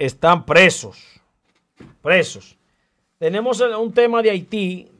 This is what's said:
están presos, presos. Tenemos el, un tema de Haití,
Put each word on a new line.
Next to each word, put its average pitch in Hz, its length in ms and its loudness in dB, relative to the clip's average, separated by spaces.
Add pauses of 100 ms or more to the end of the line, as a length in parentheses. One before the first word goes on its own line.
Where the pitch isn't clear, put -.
están 151 460 0
presos, 160 760 0 (800)
presos. 160 560 -2 (600)
Tenemos 208 420 -2
el, 240 140 0
un 226 180 -4
tema 233 300 2
de 220 80 2
Haití, 185 680 -6